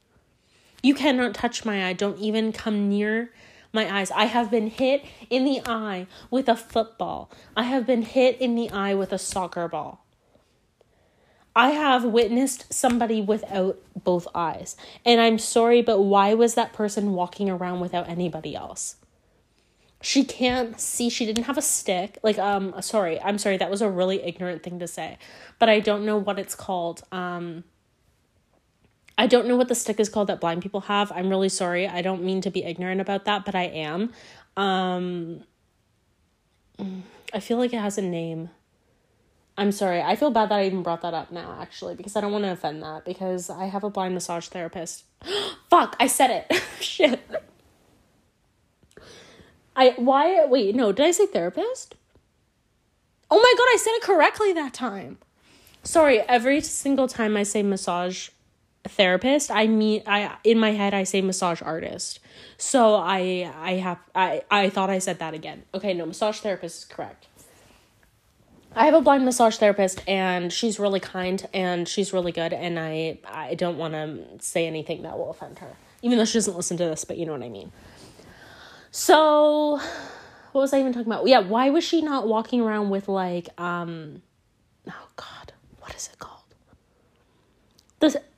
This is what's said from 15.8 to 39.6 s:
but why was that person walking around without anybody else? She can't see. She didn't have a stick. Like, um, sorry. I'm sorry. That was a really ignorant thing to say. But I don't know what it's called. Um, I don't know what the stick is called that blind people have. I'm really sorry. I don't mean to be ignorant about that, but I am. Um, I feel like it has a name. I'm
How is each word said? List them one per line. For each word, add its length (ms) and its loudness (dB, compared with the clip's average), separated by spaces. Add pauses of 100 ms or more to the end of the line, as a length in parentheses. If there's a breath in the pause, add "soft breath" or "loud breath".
but 200 2
why 340 4
was 180 4
that 180 0
person 420 -2
walking 360 -4
around 300 -4
without 280 -4
anybody 480 -6
else? 420 -12 (1040)
She 220 2
can't 560 -2
see. 300 -4
She 160 -2
didn't 200 -2
have 120 -4
a 60 -2
stick. 580 -4
Like, 160 2
um, 440 -2
sorry. 380 -2
I'm 200 -2
sorry. 180 0
That 140 -2
was 100 -4
a 80 2
really 320 0
ignorant 400 -8
thing 160 -10
to 100 -8
say. 300 -12 (400 loud breath)
But 120 4
I 100 6
don't 260 0
know 120 0
what 200 -4
it's 160 -8
called. 480 -6 (100)
Um, 520 -8 (1500)
I 100 4
don't 200 4
know 80 2
what 140 2
the 60 0
stick 240 -2
is 100 0
called 180 0
that 140 -4
blind 200 -2
people 200 -8
have. 300 -2
I'm 180 -4
really 200 2
sorry. 380 -2
I 140 -6
don't 220 -4
mean 180 -2
to 100 -4
be 120 -4
ignorant 360 -4
about 260 -4
that, 200 -2
but 100 -4
I 80 0
am. 480 -6 (460 loud breath)
Um, 880 -2 (1900 loud breath)
I 60 -6
feel 180 -2
like 160 0
it 60 -4
has 180 -4
a 40 -2
name. 480 -6 (1080)
I'm 140 2